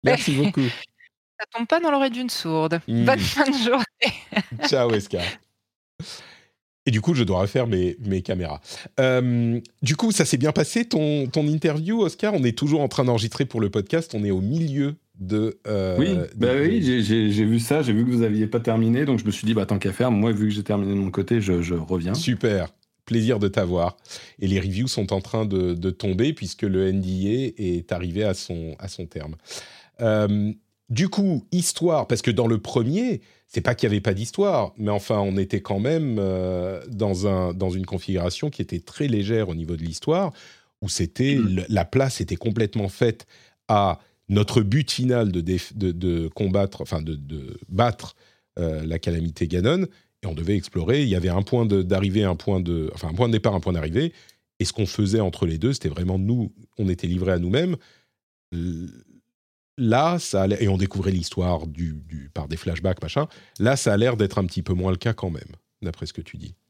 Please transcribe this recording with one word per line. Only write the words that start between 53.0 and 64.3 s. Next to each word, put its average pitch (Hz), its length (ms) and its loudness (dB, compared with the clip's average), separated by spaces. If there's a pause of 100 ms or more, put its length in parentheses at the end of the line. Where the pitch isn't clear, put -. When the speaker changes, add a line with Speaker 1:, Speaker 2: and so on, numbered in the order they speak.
Speaker 1:
un 80 60 -4
point 117 140 2
de 117 40 2
départ, 110 220 2
un 90 60 0
point 92 120 -2
d'arrivée, 87 400 0 (460)
et 107 60 0
ce - 80 -4
qu'on 104 140 -2
faisait 107 340 2
entre 92 260 0
les 80 120 -2
deux, 120 140 0
c'était - 160 -4
vraiment 90 300 -2
nous, 107 340 0 (260)
on 98 100 0
était 90 180 -2
livrés 90 260 0
à 87 60 2
nous-mêmes. 131 380 0 (760)
L-, 87 380 -6 (880)
là, 139 400 2
ça 98 240 0
allait, 101 200 2
et 104 60 2
on 95 80 2
découvrait 95 360 0
l'histoire 87 540 -2
du, 80 280 -6 (120)
du, 71 280 -12
par 76 140 -6
des 82 80 -6
flashbacks, 87 460 -2
machin. 143 260 -2 (300)
Là, 123 180 4
ça 117 160 2
a 101 40 4
l'air 117 200 2
d'être 104 220 0